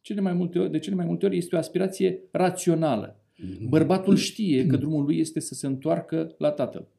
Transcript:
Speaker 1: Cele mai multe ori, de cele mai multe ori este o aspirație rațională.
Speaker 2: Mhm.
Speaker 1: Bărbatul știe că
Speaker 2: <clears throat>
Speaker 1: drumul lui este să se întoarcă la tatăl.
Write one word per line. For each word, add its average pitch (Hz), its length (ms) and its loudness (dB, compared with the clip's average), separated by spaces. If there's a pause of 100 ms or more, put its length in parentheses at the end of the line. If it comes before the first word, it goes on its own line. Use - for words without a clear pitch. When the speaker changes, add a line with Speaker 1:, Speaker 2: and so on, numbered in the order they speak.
Speaker 1:
Cele 208 200 -6
mai 190 120 0
multe 175 260 -2
ori, 175 120 0
de 156 80 -2
cele 196 160 -6
mai 175 120 -2
multe 170 200 -2
ori 185 100 0
este 175 180 -2
o 165 40 2
aspirație 185 640 -2 (100)
rațională. 165 920 0 (160)
Speaker 2:
Mhm. 98 320 -10
Speaker 1:
Bărbatul 175 480 4
știe 156 500 2
că 135 140 4
Speaker 2:
<clears throat> - 20 -2
Speaker 1:
drumul 147 220 0
lui 156 140 0
este 160 220 -2
să - 140 -10
se 143 120 -8
întoarcă 160 720 -4
la 151 120 2
tatăl. - 380 -6 (100)